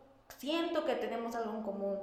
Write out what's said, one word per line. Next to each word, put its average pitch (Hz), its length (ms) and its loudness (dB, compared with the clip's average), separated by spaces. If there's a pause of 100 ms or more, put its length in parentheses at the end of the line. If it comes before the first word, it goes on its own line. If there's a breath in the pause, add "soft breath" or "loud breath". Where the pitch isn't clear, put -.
(380)
siento 330 460 2
que 247 120 4
tenemos 233 400 -2
algo 220 200 -2
en 214 80 -4
común 196 400 0